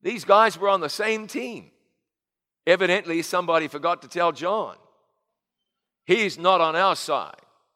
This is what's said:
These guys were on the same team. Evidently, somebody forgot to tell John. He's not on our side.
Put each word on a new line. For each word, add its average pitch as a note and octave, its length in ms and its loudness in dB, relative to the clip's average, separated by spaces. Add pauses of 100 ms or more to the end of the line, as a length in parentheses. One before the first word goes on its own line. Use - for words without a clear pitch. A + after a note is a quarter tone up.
These G#3 220 -6
guys G3+ 340 6
were G3+ 100 0
on G3 120 2
the D#3 80 -4
same A3 380 -4
team. A3+ 440 -10 (960)
Evidently, F3 560 0
somebody E3 460 -2
forgot E3 340 -6
to C3+ 60 -20
tell F3 240 0
John. D#3 440 -6 (1300)
He's F#3 340 0
not F3+ 220 4
on D#3+ 160 2
our F3+ 200 2
side. A#2+ 440 -6 (360)